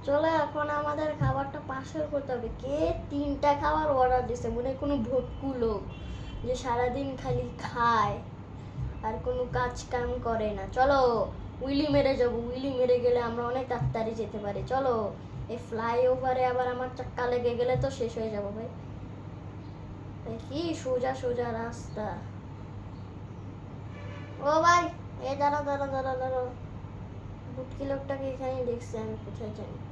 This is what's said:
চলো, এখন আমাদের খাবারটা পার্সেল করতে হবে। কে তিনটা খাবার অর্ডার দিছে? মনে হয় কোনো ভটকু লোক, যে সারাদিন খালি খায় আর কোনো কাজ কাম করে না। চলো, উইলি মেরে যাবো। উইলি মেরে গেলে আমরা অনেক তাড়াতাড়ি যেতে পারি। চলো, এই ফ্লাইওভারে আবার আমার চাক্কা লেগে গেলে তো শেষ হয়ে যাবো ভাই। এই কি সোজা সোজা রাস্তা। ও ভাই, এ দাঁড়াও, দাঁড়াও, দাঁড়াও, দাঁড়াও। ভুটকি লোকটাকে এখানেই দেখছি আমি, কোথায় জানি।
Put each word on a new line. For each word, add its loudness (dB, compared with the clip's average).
চলো, 6
এখন 0
আমাদের 0
খাবারটা 0
পার্সেল -4
করতে -2
হবে। -4
কে -2
তিনটা 2
খাবার 2
অর্ডার 6
দিছে? -2
মনে 0
হয় -2
কোনো 2
ভটকু 0
লোক, 2
যে 0
সারাদিন 2
খালি 0
খায় 4
আর 0
কোনো 0
কাজ 2
কাম 0
করে 2
না। -4
চলো, 8
উইলি 2
মেরে 8
যাবো। 4
উইলি -2
মেরে 6
গেলে 6
আমরা -2
অনেক 0
তাড়াতাড়ি 0
যেতে -4
পারি। -2
চলো, 4
এই -6
ফ্লাইওভারে 4
আবার 2
আমার -4
চাক্কা -4
লেগে 2
গেলে 4
তো 2
শেষ 0
হয়ে -2
যাবো -2
ভাই। -6
এই -4
কি -2
সোজা 2
সোজা 0
রাস্তা। -6
ও 6
ভাই, 8
এ 0
দাঁড়াও, 4
দাঁড়াও, 0
দাঁড়াও, 0
দাঁড়াও। 0
ভুটকি -6
লোকটাকে -2
এখানেই -2
দেখছি -4
আমি, -4
কোথায় -8
জানি। -8